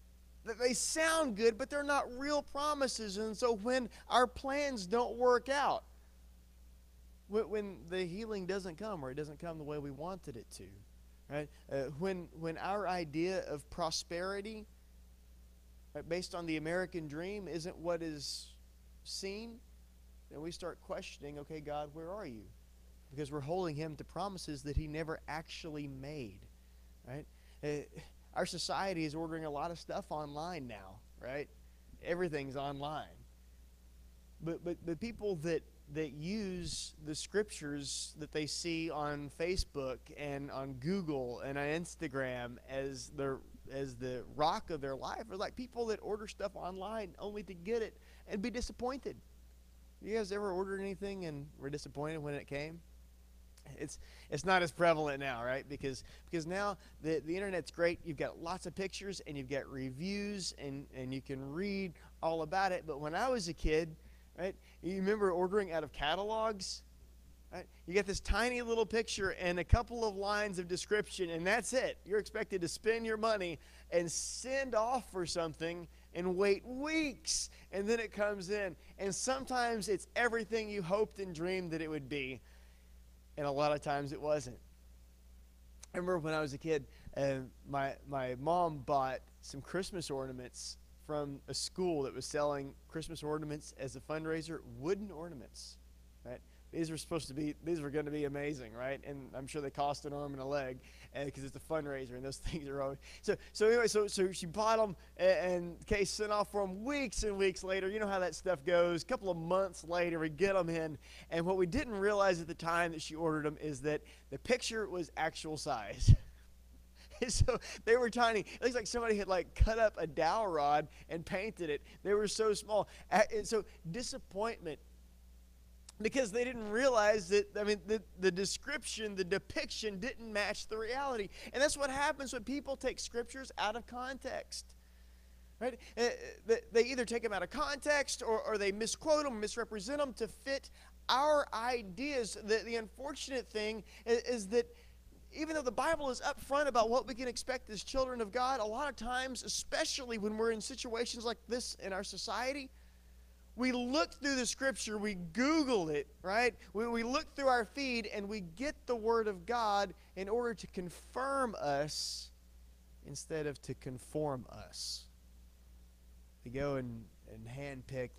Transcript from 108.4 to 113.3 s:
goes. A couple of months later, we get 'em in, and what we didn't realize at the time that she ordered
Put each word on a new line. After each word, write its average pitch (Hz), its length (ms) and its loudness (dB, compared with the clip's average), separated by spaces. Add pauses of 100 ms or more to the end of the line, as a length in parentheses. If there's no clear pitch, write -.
goes. 175 380 6
A - 20 -10
couple 196 240 0
of 175 80 2
months 180 460 2
later, 170 340 2
we 160 120 2
get 190 260 4
'em 170 140 4
in, 160 280 0 (320)
and 165 160 2
what 190 120 4
we 180 100 6
didn't 240 260 0
realize 196 480 6
at 160 60 -6
the 165 80 -6
time 165 380 2
that 156 100 -6
she 156 100 -8
ordered 156 320 2